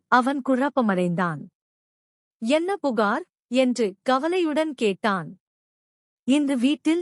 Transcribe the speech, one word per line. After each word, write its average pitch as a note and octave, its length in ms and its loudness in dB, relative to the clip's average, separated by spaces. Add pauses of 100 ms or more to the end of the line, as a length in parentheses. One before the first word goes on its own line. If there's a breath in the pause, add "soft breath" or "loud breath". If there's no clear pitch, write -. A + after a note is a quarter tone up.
அவன் B3+ 340 2
குழப்பமடைந்தான். F#3 1000 0 (1000)
"என்ன D#4 340 0
புகார்?" A#3 500 0 (260)
என்று B3 360 2 (160)
கவலையுடன் D#4 720 0
கேட்டான். G3 560 -2 (1000)
"இந்த C#4 280 2
வீட்டில் D4+ 460 0